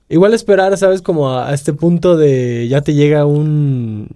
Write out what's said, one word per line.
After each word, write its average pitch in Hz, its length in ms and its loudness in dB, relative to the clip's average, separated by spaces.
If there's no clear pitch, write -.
Igual 190 240 4
esperar, 196 440 0
¿sabes? 190 240 0
Como 151 280 -2
a, 127 200 -4
a 143 40 -2
este 143 180 -4
punto 170 460 0
de 123 500 0
ya 139 140 0
te 151 120 -2
llega 147 320 2
un, 143 920 -2